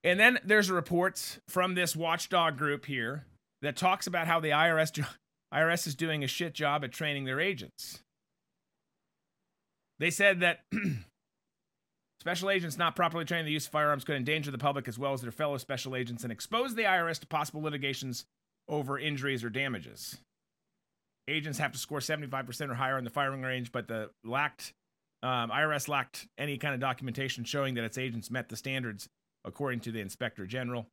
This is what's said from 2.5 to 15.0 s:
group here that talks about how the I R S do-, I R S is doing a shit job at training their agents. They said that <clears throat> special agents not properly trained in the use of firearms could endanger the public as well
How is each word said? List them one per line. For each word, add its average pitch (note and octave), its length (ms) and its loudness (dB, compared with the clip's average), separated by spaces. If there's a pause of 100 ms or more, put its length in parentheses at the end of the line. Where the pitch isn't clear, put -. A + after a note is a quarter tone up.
group C#3+ 280 0
here C3+ 380 -2 (380)
that C#3+ 140 -2
talks F#3 300 2
about F3 200 0
how E3+ 120 4
the D#3 140 2
I D#3+ 180 6
R D#3+ 80 4
S D#3 120 4
do-, D3 140 -2 (460)
I C#3+ 120 2
R E3 80 6
S E3 160 0
is D3 80 -4
doing D#3 280 0
a C3 60 0
shit E3+ 240 -2
job D3 320 0
at B2+ 80 -6
training C#3+ 320 -2
their C3 160 0
agents. E3 600 -4 (2000)
They E3+ 120 4
said G3 300 6
that F3 200 4 (100)
<clears throat> - 1500 -8
special F3+ 300 0
agents E3+ 260 2
not E3+ 180 2
properly E3 300 2
trained E3+ 160 0
in D#3 60 -2
the D3+ 60 0
use D3+ 120 0
of - 80 -12
firearms D3 320 2
could D3+ 100 0
endanger C#3+ 360 0
the C3 80 -6
public C#3 300 2
as A2+ 100 -8
well C#3 160 0